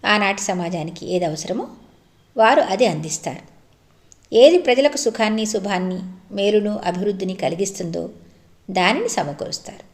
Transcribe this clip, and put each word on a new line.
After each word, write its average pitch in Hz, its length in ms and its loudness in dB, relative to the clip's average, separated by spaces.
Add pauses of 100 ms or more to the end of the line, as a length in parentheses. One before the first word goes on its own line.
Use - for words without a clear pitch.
ఆనాటి 202 340 2
సమాజానికి 170 720 -6
ఏది 180 140 0
అవసరమో 175 420 -4 (680)
వారు 240 260 6
అది 196 240 2
అందిస్తారు. 156 680 -6 (800)
ఏది 294 220 8
ప్రజలకు 277 400 2
సుఖాన్ని, 220 480 -2
శుభాన్ని, 190 540 -4 (320)
మేలును, 208 460 2
అభివృద్ధిని 185 560 -4
కలిగిస్తుందో 170 760 -4 (600)
దానిని 208 400 2
సమకూరుస్తారు. - 760 -6 (100)